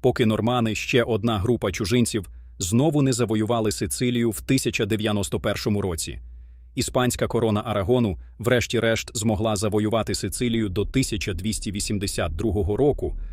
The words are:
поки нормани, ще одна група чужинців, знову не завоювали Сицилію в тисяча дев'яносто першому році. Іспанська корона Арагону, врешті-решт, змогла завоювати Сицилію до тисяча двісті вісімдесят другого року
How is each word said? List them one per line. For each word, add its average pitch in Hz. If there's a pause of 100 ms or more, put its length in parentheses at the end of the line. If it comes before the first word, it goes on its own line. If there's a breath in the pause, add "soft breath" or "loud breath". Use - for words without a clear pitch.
поки 123
нормани, 110
ще -
одна 110
група 110
чужинців, 113 (300 soft breath)
знову 143
не 135
завоювали 110
Сицилію 120
в -
тисяча 131
дев'яносто 104
першому 104
році. 90 (560 soft breath)
Іспанська 123
корона 110
Арагону, 110 (180 soft breath)
врешті-решт, 113
змогла 110
завоювати 107
Сицилію 113
до 101
тисяча 110
двісті 98
вісімдесят 95
другого 104
року 127 (140 loud breath)